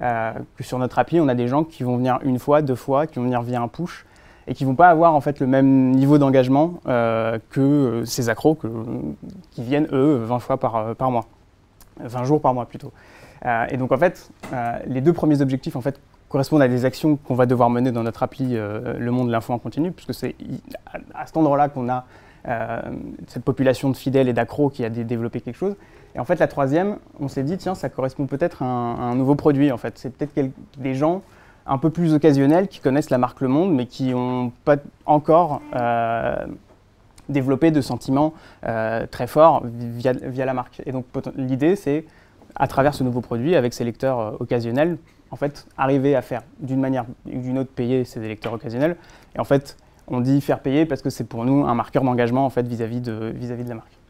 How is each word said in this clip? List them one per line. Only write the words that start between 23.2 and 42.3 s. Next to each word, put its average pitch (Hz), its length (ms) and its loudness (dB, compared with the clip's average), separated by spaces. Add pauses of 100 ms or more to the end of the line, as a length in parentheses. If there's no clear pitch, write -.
cette 123 160 -10
population 131 480 0
de 123 60 -2
fidèles 131 320 2
et 123 40 0
d'accros 120 380 0
qui 127 140 -8
a 110 60 -4
dé-, 117 120 -6
développé 117 380 -4
quelque 120 160 -12
chose. 196 180 -4 (400)
Et - 60 -8
en 123 40 -4
fait, 180 140 -2
la 156 80 4
troisième, 151 520 0 (200)
on 143 80 -6
s'est 135 160 -4
dit, 156 140 -2
tiens, 185 180 -4
ça 143 140 -8
correspond 131 380 -4
peut-être 156 360 -4
à 131 40 -2
un, 120 280 -2
à - 80 -6
un 123 140 -2
nouveau 135 180 4
produit, 143 380 2
en 117 40 -4
fait. 113 220 -10
C'est 131 120 -10
peut-être 143 220 -8
quel-, 135 200 -2 (260)
des 131 160 -4
gens 160 280 0 (440)
un 135 120 -2
peu 160 120 2
plus 160 240 2
occasionnels 151 540 6
qui - 100 -16
connaissent 143 320 0
la 131 80 2
marque 123 220 -2
Le 131 80 0
Monde, 160 260 2
mais 123 120 0
qui 131 280 -4
ont 123 380 -2 (120)
pas 147 120 6 (300)
encore, 151 540 4 (140)
euh, 117 720 -2 (840)
développé 139 440 2
de 151 80 4
sentiments, 135 540 0 (300)
euh, 113 460 -2
très 127 160 -6
forts 151 380 6
via, 120 480 -4
via 131 320 -4
la 131 100 -2
marque. - 320 -8
Et 135 60 -6
donc, 127 140 -6
poten-, - 300 -8
l'idée, 135 380 0
c'est, 156 300 -4 (500)